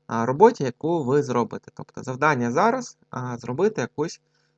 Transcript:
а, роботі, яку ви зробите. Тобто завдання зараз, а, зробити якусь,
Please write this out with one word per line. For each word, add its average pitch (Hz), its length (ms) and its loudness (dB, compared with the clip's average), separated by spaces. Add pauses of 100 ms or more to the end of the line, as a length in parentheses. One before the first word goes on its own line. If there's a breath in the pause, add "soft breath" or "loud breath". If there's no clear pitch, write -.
а, 113 180 -2
роботі, 160 380 4
яку 160 400 -2
ви 139 200 2
зробите. 117 500 -4
Тобто - 300 -14
завдання 127 480 0
зараз, 233 460 0 (120)
а, 123 280 -8
зробити 147 440 -2
якусь, 147 400 -6 (360)